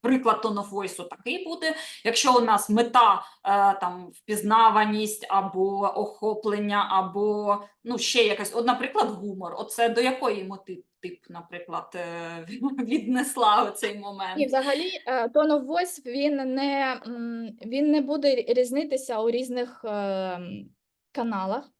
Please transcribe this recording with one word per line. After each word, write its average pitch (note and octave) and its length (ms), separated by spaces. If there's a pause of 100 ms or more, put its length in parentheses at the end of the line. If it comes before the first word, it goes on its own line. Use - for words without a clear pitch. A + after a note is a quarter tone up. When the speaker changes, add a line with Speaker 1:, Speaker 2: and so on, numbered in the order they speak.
Speaker 1:
приклад A#3 380
tone G3+ 200
of G3+ 60
voice G3 380
такий E4+ 360
буде. D#4+ 300 (300)
Якщо B3+ 340
у - 20
нас A3 300
мета, A#3 440
е, F3+ 60 (600)
там, F3+ 340
впізнаваність G#3+ 1120
або G3 520 (200)
охоплення, G#3 880
або, G3+ 680 (260)
ну, A#3 140
ще - 240
якась, G#3 320
от, A#3 120
наприклад, B3+ 440
гумор. F#3+ 480
Оце A#3 300
до A3+ 120
якої B3 440
мети F#3+ 380 (180)
ти F3+ 80
б, F3+ 100 (120)
наприклад, F3 640
е, E3+ 540
<laughs> C4 300
віднесла A#3 840
оцей G#3 360
момент? G3 420
Speaker 2:
І C4+ 60
взагалі, C#4 440 (160)
е, B3 200
tone D4+ 260
of C#4 140
voice, E4+ 400
він C#4 300 (180)
не, C4+ 520
м, A#3 440 (160)
він C#4 240
не D4+ 100
буде C#4 360
рі-, A#3+ 180
різнитися C4 680
у A#3 100
різних, B3 540
ем, F#3+ 840 (440)
каналах. A3 680